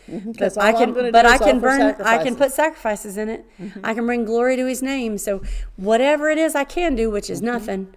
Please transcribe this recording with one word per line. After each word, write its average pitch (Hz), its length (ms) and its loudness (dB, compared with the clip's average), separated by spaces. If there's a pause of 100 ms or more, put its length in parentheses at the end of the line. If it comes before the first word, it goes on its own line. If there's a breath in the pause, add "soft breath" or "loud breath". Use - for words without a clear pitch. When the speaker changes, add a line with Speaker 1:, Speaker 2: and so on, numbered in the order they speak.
Speaker 1:
Mm-hmm, 220 220 -10
Speaker 2:
But 220 80 -14
Speaker 1:
'cause 196 180 -2
Speaker 2:
I 208 140 4
Speaker 1:
all 226 80 2
Speaker 2:
can, 240 100 4
Speaker 1:
I'm 240 60 -6
gonna 247 160 0
Speaker 2:
but 233 120 8
Speaker 1:
do 240 60 8
Speaker 2:
I 247 60 8
Speaker 1:
is 269 60 0
Speaker 2:
can 247 160 4
Speaker 1:
offer - 20 0
Speaker 2:
burn, 269 220 2
I 277 60 6
can - 80 0 (100)
Speaker 1:
sacrifices. 240 320 2
Speaker 2:
put 277 140 2
sacrifices 214 680 -4
in 214 120 -6
it. - 160 -10 (160)
Speaker 1:
Mm-hmm. 196 220 -14
Speaker 2:
I 226 100 -4
can 233 140 -4
bring 240 180 -2
glory 240 300 0
to 254 100 -2
his 254 160 -4
name. 254 380 -4
So 196 220 -4 (340 loud breath)
whatever 269 560 2
it 311 80 0
is 311 160 0
I 277 80 0
can 330 320 -2
do, 226 160 -2
which 202 180 -6
is 175 100 -8
Speaker 1:
Mm-hmm. 202 60 -6
Speaker 2:
nothing, 214 400 -6 (120)